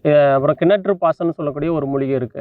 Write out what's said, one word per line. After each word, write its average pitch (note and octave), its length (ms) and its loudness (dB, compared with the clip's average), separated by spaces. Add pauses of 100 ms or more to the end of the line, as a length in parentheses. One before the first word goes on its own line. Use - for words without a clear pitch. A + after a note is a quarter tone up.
அஹ், D3 280 4
அப்புறம் C#3+ 240 0
கிணற்று F#3+ 400 2
பாசன்னு E3 380 -2
சொல்லக்கூடிய D3 360 -4
ஒரு D3 160 -2
மூலிகை C3+ 280 -2
இருக்கு. B2 260 -6